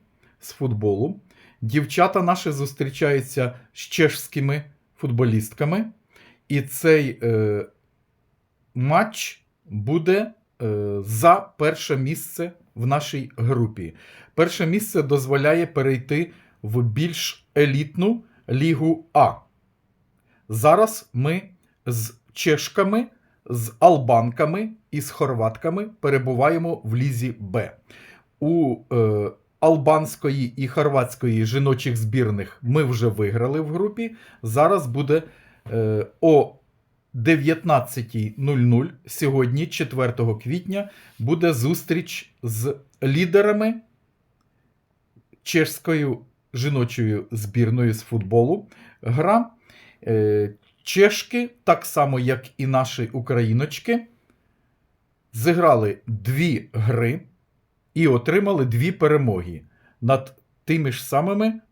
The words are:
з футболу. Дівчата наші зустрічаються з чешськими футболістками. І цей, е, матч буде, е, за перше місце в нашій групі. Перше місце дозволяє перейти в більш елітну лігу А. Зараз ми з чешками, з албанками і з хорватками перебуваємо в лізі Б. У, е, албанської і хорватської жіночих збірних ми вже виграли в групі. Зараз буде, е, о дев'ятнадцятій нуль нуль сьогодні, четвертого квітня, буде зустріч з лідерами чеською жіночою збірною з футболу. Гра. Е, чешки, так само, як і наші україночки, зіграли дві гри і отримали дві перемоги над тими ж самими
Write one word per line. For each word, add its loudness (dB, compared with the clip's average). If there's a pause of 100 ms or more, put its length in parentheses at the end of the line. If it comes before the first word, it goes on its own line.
(400)
з -18
футболу. -2 (400)
Дівчата 0
наші 0
зустрічаються -2 (180)
з -20
чешськими -2 (320)
футболістками. 0 (640)
І -2
цей, 2
е, 0 (1120)
матч -2 (200)
буде, -2 (300)
е, -2
за 4
перше -2
місце -6 (220)
в -4
нашій -4
групі. -2 (400)
Перше 0
місце -2
дозволяє 2
перейти -2 (300)
в -2
більш -4 (100)
елітну 0 (260)
лігу 0
А. 6 (1160)
Зараз 2
ми -2 (440)
з -4 (180)
чешками, 0 (400)
з -6
албанками 4 (200)
і -4
з -10
хорватками -2 (100)
перебуваємо 0
в -4
лізі -2
Б. -6 (640)
У, 2 (160)
е, 2 (300)
албанської 2
і -4
хорватської 0
жіночих 0
збірних -2
ми 2
вже 0
виграли -2
в -6
групі. -6 (260)
Зараз 2
буде, 0 (500)
е, -2 (140)
о 4 (580)
дев'ятнадцятій 0
нуль 0
нуль 4 (200)
сьогодні, 0
четвертого -2
квітня, -6 (280)
буде 2
зустріч -4
з -4 (280)
лідерами 2 (1700)
чеською -2 (360)
жіночою -2
збірною 0
з -10
футболу. 0 (340)
Гра. 0 (560)
Е, 0 (280)
чешки, 0 (140)
так 2
само, 0
як -2 (120)
і -4
наші -2
україночки, -2 (1300)
зіграли 2
дві -2
гри 0 (760)
і 4
отримали 2
дві 0
перемоги 0 (380)
над 0 (300)
тими -2
ж -10
самими 0 (120)